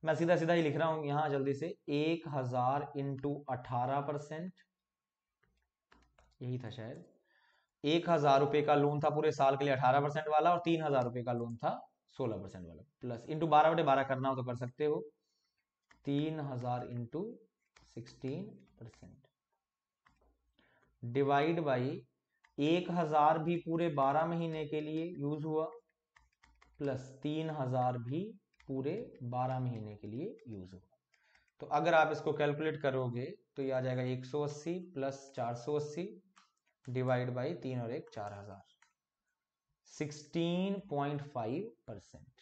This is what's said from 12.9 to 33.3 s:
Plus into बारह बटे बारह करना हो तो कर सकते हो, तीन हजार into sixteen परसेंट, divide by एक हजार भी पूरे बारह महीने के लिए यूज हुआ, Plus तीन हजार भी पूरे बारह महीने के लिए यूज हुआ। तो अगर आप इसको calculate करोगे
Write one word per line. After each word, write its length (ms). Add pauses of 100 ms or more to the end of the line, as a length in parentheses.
Plus 260
into 220
बारह 240
बटे 100
बारह 200
करना 260
हो 80
तो 60
कर 140
सकते 280
हो, 160 (1040)
तीन 380
हजार 460
into 340 (640)
sixteen 560 (380)
परसेंट, 360 (1900)
divide 600
by 340 (600)
एक 320
हजार 480
भी 180
पूरे 340
बारह 360
महीने 400
के 140
लिए 320
यूज 320
हुआ, 200 (1120)
Plus 300 (140)
तीन 280
हजार 500
भी 220 (460)
पूरे 260 (300)
बारह 360
महीने 360
के 120
लिए 280 (120)
यूज 240
हुआ। 80 (800)
तो 60 (120)
अगर 160
आप 180
इसको 200
calculate 500
करोगे 440 (300)